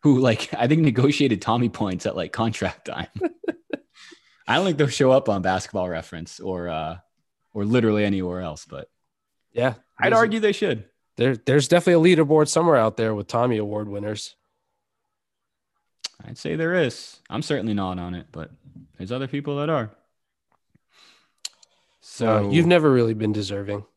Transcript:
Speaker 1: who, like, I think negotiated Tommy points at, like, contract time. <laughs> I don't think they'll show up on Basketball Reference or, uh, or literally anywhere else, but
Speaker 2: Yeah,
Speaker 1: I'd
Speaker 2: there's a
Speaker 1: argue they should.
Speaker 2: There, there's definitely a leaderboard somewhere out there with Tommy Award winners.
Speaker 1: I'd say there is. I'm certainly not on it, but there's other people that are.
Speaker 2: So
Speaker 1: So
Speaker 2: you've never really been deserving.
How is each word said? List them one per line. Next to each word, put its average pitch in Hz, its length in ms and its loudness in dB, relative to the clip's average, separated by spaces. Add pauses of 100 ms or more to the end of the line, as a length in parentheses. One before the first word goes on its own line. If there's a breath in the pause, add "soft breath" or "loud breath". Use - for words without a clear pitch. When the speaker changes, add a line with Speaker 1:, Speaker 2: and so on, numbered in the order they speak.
Speaker 1:
who, 135 180 6
like, 123 340 0
I 120 140 0
think 156 140 4
negotiated 135 600 2
Tommy 120 280 0
points 95 360 -6
at, - 100 -4
like, 85 180 -6
contract 104 520 -4
time. - 300 -10
<laughs> - 1300 -12
I 117 80 0
don't 180 100 2
think 170 120 0
they'll 147 100 2
show 131 240 2
up 135 180 2
on 98 140 0
Basketball 92 440 -2
Reference 82 520 -10
or, 90 280 -8
uh, 80 300 -8 (560)
or 104 120 -6
literally 110 380 2
anywhere 92 380 -2
else, 78 240 -10
but 69 240 -16 (600)
Speaker 2:
Yeah, 120 240 -2 (220)
Speaker 1:
I'd 196 140 2
Speaker 2:
there's - 20 2
a 226 40 6
Speaker 1:
argue 226 220 2
they 208 140 2
should. 131 320 -4 (320)
Speaker 2:
There, 131 200 2
there's 135 300 2
definitely 175 460 6
a 160 40 4
leaderboard 151 320 4
somewhere 165 280 4
out 110 200 2
there 110 180 0
with 101 120 -8
Tommy 120 300 0
Award 104 320 -6
winners. 104 460 -10 (1900)
Speaker 1:
I'd 123 120 -18
say 156 180 -8
there 165 200 -2
is. - 440 -4 (100)
I'm 113 120 -6
certainly 113 320 -2
not 95 260 -4
on 90 140 -8
it, 85 180 -12
but 80 200 -14 (460)
there's 95 140 -10
other 131 160 -6
people 143 300 -8
that 147 120 -4
are. 123 200 -2 (2000 soft breath)
Speaker 2:
So 110 440 -2
Speaker 1:
So 101 60 -4
Speaker 2:
you've 160 160 4
never 160 240 4
really 117 220 2
been 107 180 -2
deserving. 101 540 -6 (120)